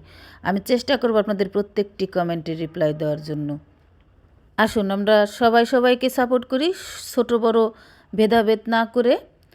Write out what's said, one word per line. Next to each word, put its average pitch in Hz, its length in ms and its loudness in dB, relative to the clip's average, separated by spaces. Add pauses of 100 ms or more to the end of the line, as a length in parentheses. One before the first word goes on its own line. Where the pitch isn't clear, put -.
(420)
আমি 196 180 -2
চেষ্টা 247 380 -2
করব 226 200 0
আপনাদের 202 320 0
প্রত্যেকটি 202 560 -4
কমেন্টে 170 480 -4
রিপ্লাই 160 400 -2
দেওয়ার 151 300 -6
জন্য। 147 360 -6 (960)
আসুন, 208 340 0
আমরা 208 340 4
সবাই 233 400 2
সবাইকে 247 440 2
সাপোর্ট 247 360 0
করি, 302 280 -2 (380)
ছোট 233 220 -2
বড় 226 260 2 (560)
ভেদাভেদ 214 520 2
না 226 180 0
করে 240 340 0 (360)